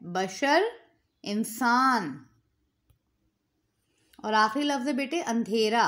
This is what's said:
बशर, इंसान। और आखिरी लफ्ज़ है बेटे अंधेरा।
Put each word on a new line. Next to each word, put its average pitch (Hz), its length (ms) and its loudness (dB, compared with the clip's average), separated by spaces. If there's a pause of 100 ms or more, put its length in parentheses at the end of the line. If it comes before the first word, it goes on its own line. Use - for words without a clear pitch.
बशर, 269 680 0 (520)
इंसान। 226 960 0 (2000)
और 214 160 -6
आखिरी 220 300 2
लफ्ज़ 277 220 -2
है 294 80 0
बेटे 277 280 -2
अंधेरा। 226 640 0